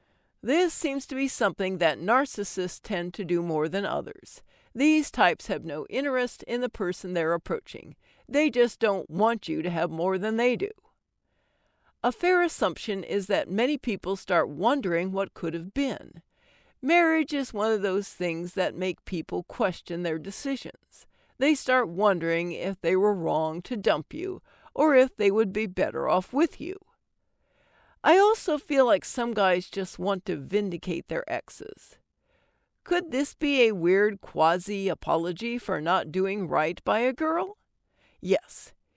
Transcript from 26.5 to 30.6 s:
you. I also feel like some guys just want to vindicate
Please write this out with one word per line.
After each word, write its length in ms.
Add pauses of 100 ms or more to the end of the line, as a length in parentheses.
you. 160 (1300)
I 160
also 400
feel 260
like 180
some 300
guys 360
just 280
want 280
to 120
vindicate 680